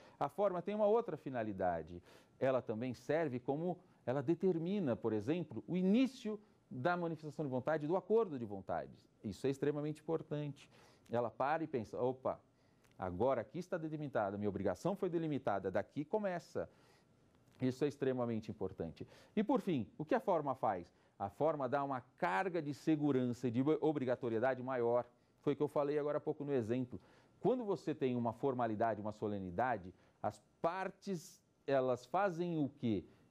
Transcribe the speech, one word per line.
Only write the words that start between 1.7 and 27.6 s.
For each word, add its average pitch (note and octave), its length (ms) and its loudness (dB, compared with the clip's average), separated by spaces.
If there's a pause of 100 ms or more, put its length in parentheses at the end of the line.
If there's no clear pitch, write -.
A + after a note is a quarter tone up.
Ela B2+ 220 2
também A#2 320 -4
serve C#3+ 460 0
como, E3 380 -2 (280)
ela C3 180 0
determina, E3 720 2
por A2 160 0
exemplo, A2 560 -2
o E3 80 -2
início G#3+ 640 2 (300)
da C#3 260 0
manifestação D#3+ 480 -4
de C#3 80 -2
vontade, D3 340 0
do E3+ 120 2
acordo F#3+ 420 2
de A#2 60 -4
vontades. F#2 640 -8 (140)
Isso G2+ 240 -6
é - 20 4
extremamente D3 520 -2
importante. D3+ 680 -6 (400)
Ela A#2 200 0
para D3 340 0
e D3+ 40 -4
pensa, A2 320 -4
"Opa, B2 400 0 (580)
agora G#2+ 440 0
aqui - 160 -8
está F3+ 200 -6
delimitada, D3 600 -2
minha G#2 120 0
obrigação G2 460 0
foi F#3+ 140 -2
delimitada, B2+ 600 0
daqui G#2 340 -2
começa." F3 640 -4 (920)
Isso B2+ 240 0
é D3 40 2
extremamente B2 640 -2
importante. F2 540 -8 (300)
E, A3+ 80 2
por A#3+ 180 2
fim, C#3+ 360 -2
o D3+ 80 -6
que - 80 0
a A#3+ 60 4
forma D#3 340 0
faz? G2 420 -2 (220)
A G2+ 100 -4
forma C#3+ 400 0
dá C#3 160 0
uma C#3 180 -4 (180)
carga F#3 420 0
de D3 100 -6
segurança C3 760 2
e A#2+ 40 0
de B2 120 2 (180)
obrigatoriedade B2 800 0
maior. B2 440 2 (340)
Foi D3 140 2
o - 20 0
que D3+ 80 0
eu D3 40 0
falei D3 300 0
agora D3 220 0
há - 20 -12
pouco D3 240 -4
no C#3+ 80 -2
exemplo. B2 480 0 (380)
Quando A#3+ 260 2